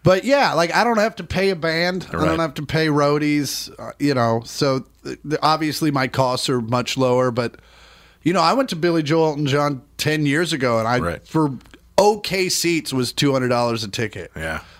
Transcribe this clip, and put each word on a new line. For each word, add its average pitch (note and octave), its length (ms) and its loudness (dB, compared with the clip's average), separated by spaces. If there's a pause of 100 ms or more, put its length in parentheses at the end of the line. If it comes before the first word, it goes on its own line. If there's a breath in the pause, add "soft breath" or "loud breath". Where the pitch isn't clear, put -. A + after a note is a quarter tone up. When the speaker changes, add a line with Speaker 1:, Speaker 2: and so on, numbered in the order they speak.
Speaker 1:
but F#3 220 4
yeah, C4 280 4
like, E3 220 0
I F#3 100 4
don't A#3 140 2
have G#3+ 180 0
to F#3 80 -12
pay F#3+ 260 0
a F#3+ 60 -2
band. E3 560 -2
I - 40 -6
Speaker 2:
Right. D3+ 100 2
Speaker 1:
don't E3 140 2
have D#3+ 140 -2
to D3+ 120 -8
pay D#3+ 220 0
roadies, D3 880 0
uh, A2+ 200 -12
you C#3+ 160 0
know, A2+ 300 2
so C3+ 400 -2 (200)
th-, C3 140 -10 (100)
th-, D3 140 -2
obviously D3+ 480 0
my C3 180 0
costs B2+ 400 0
are B2+ 120 0
much A#2+ 380 -2
lower, B2+ 320 2
but, A#2 240 -4 (680 soft breath)
you D#3 100 2
know, F#3 100 2
I D#3+ 120 4
went C4 160 0
to F#3 60 -4
Billy E3 260 0
Joel D#3+ 260 2
Elton D3 180 -2
John C#3+ 360 0 (140)
ten D3+ 300 0
years D3+ 260 0
ago, B2 280 0
and A2 80 -2
I, B2 100 0
Speaker 2:
Right. D#3+ 280 -4
Speaker 1:
for D3+ 300 0 (420)
okay G3 500 0
seats, E3+ 440 -2
was B2+ 200 -2
two C#3+ 200 0
hundred B2+ 160 0
dollars A#2+ 360 0
a G#2+ 40 -8
ticket. G2+ 480 -8
Speaker 2:
Yeah. D#2+ 240 -8 (200 loud breath)